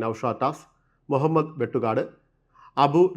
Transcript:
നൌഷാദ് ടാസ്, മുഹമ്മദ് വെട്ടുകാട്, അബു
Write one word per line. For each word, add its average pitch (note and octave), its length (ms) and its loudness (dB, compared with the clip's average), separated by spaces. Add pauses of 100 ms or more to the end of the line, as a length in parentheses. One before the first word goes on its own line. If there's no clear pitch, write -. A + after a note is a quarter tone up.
നൌഷാദ് A2+ 380 -4
ടാസ്, D3 240 -4 (440)
മുഹമ്മദ് D#3 480 0
വെട്ടുകാട്, A#2 460 -2 (760)
അബു C#3+ 260 4 (140)